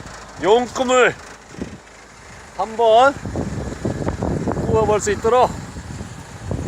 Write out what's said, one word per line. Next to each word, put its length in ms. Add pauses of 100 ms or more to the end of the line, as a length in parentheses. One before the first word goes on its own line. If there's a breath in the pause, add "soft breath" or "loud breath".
(420)
용꿈을 720 (1400)
한번 580 (1500)
꾸어볼 340
수 120
있도록 380 (1160)